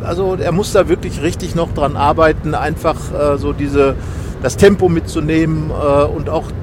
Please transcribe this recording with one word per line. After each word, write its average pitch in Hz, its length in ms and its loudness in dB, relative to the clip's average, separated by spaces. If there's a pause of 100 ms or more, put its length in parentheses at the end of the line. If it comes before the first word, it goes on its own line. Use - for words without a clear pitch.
also 185 380 -2
er 170 120 -2
muss 202 180 -2
da 180 180 4
wirklich 175 320 -2
richtig 170 320 -4
noch 170 200 -2
dran 147 240 0
arbeiten, 151 580 2
einfach, 151 400 -2 (180)
äh, 143 240 0
so 143 160 -4
diese, 139 400 2 (480)
das 123 160 -2
Tempo 190 320 6
mitzunehmen, 160 800 0
äh, 143 360 2
und 151 260 -4
auch 156 140 -2 (180)